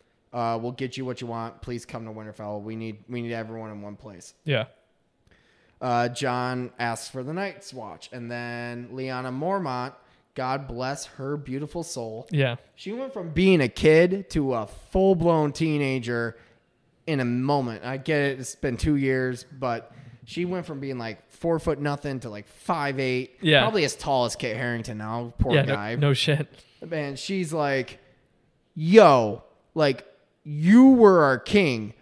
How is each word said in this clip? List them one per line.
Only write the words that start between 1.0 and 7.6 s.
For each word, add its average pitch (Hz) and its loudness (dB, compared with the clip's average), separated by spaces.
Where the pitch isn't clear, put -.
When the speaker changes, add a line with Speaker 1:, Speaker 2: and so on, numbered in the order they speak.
Speaker 1:
what 123 -8
you 123 -10
want. 113 -10
Please 120 -10
come 113 -12
to 110 -12
Winterfell. 107 -10
We 110 -10
need, 110 -10
we 120 -8
need 117 -6
everyone 113 -10
in 104 -14
one 104 -16
place." 98 -20
Speaker 2:
Yeah. 127 0
Speaker 1:
Uh, 143 0
Jon 123 -4
asks 117 -4
for 131 -10
the 135 -8
Night's 190 -8